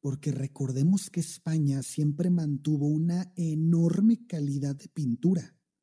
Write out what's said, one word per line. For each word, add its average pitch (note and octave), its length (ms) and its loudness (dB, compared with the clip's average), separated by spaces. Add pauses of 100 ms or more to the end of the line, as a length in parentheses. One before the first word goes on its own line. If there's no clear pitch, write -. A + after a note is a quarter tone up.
porque C#3+ 300 -4
recordemos C#3+ 800 0
que - 80 -6
España D3+ 640 -2
siempre D3+ 480 -2
mantuvo D3 560 0
una E3+ 480 0
enorme E3+ 920 2
calidad C#3+ 480 -4
de - 100 -20
pintura, D3+ 720 -2 (260)